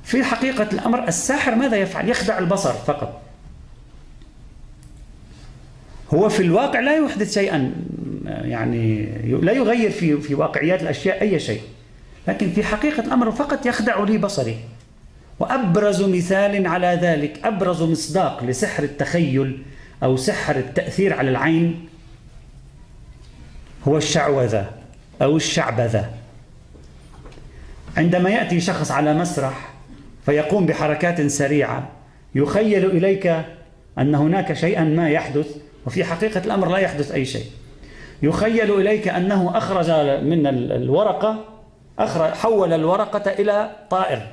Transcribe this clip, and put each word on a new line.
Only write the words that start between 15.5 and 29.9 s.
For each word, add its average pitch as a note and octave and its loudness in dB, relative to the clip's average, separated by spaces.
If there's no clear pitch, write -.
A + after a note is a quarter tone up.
مثال F#3+ 2
على F3 2
ذلك، D3+ 0
أبرز F#3 0
مصداق D#3+ 0
لسحر C3+ -2
التخيل C3+ 0
أو C3 4
سحر C3 -2
التأثير E3 0
على C3 0
العين D#3+ 2
هو D3 4
الشعوذة C3+ 0
أو C#3+ 4
الشعبذة. A#2 0
عندما F3 2
يأتي F3+ 0
شخص D#3 -2
على D3+ 2
مسرح D#3 -2